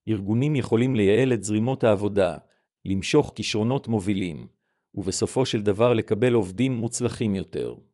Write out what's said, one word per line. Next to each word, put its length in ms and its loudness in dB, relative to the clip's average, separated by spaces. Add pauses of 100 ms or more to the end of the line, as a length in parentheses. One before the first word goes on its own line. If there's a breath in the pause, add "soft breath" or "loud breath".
ארגונים 480 0
יכולים 400 0
לייעל 380 4
את 100 -2
זרימות 400 0
העבודה, 540 2 (480)
למשוך 500 0
כישרונות 520 -2
מובילים, 600 -2 (500)
ובסופו 480 -2
של 160 -2
דבר 320 2
לקבל 400 2
עובדים 400 0
מוצלחים 640 -2
יותר. 400 -6 (180)